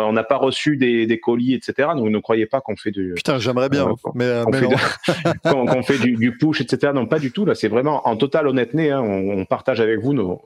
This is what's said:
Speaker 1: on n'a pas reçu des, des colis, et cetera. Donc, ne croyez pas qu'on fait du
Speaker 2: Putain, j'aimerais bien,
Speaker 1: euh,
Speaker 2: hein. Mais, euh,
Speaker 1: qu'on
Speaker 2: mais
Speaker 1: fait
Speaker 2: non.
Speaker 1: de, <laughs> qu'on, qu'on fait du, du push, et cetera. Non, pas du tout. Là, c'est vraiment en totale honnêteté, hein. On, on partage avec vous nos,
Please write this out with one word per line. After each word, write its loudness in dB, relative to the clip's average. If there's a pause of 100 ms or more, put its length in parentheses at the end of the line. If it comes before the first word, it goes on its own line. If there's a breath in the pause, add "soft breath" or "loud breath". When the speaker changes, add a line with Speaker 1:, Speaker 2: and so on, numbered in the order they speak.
Speaker 1:
on 0
n'a 2
pas 2
reçu 0
des, 2
des 0
colis, 0
et -2
cetera. -2
Donc, 0
ne 2
croyez 0
pas 0
qu'on -8
fait -6
du -6
Speaker 2:
Putain, -2
j'aimerais 0
bien, 0
Speaker 1:
euh, 0
Speaker 2:
hein. -6
Mais, -2
euh, 0
Speaker 1:
qu'on 0
Speaker 2:
mais 2
Speaker 1:
fait 2
Speaker 2:
non. 4
Speaker 1:
de, -2
<laughs> -
qu'on, 2
qu'on 2
fait 0
du, 2
du 0
push, 2
et -4
cetera. 0
Non, 0
pas 0
du -4
tout. -2
Là, 2
c'est 0
vraiment 0
en 0
totale 0
honnêteté, 0
hein. 0
On, -2
on -2
partage -2
avec 2
vous 0
nos, -2